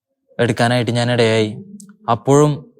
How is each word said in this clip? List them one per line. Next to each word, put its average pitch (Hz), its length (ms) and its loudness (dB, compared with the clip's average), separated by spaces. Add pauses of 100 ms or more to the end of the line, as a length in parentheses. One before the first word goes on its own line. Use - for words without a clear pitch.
(400)
എടുക്കാനായിട്ട് 117 520 0
ഞാൻ 120 200 -2
ഇടയായി. 113 380 2 (640)
അപ്പോഴും 143 400 2 (280)